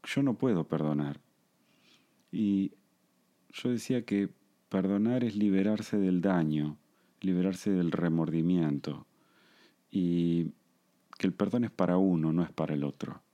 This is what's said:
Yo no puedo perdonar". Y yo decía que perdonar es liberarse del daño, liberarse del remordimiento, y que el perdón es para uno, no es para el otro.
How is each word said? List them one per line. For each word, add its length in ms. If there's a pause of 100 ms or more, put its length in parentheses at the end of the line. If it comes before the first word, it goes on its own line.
Yo 200
no 140
puedo 320
perdonar". 500 (1120)
Y 400 (800)
yo 180
decía 360
que 240 (400)
perdonar 540
es 120
liberarse 640
del 240
daño, 560 (440)
liberarse 500
del 200
remordimiento, 1120 (880)
y 600 (680)
que 100
el 60
perdón 320
es 60
para 260
uno, 340
no 120
es 80
para 220
el 100
otro. 380 (120)